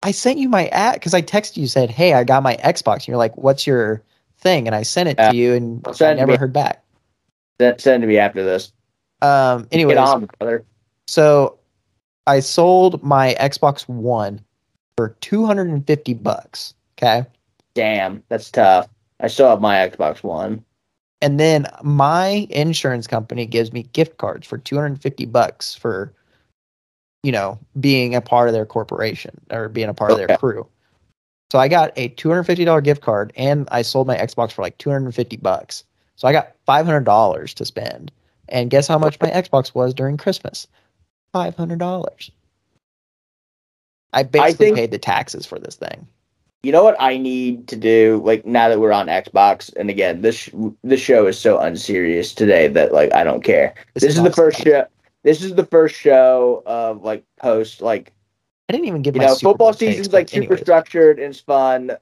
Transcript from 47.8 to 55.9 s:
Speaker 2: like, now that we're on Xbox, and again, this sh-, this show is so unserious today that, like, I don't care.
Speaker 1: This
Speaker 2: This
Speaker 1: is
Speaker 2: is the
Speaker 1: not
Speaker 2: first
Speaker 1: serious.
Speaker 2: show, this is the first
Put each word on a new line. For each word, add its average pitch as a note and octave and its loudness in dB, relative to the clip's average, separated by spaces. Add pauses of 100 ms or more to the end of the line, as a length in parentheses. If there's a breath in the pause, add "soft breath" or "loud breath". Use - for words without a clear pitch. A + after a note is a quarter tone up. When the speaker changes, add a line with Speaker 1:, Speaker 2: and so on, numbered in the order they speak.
Speaker 2:
like, A2 0
now A#2 2
that A2+ 2
we're A2 2
on G2+ 0
Xbox, F#2+ 0
and G2+ -6
again, F#2 -4
this A2+ 0
sh-, - -16 (340)
this C3 0
show - 4
is - -2
so G#2 2
unserious F2 -4
today F#2 4
that, D2+ 2
like, D2+ 2
I E2 2
don't C#2+ -2
care. D2 2 (180 loud breath)
Speaker 1:
This - -4
Speaker 2:
This C#3+ 4
Speaker 1:
is D#3 0
Speaker 2:
is E3+ 2
the F3 6
Speaker 1:
not E3+ -6
Speaker 2:
first D#3+ 4
Speaker 1:
serious. D3 2
Speaker 2:
show, - -20 (360)
this D#3 2
is F#3+ -8
the F3 0
first D#3+ 2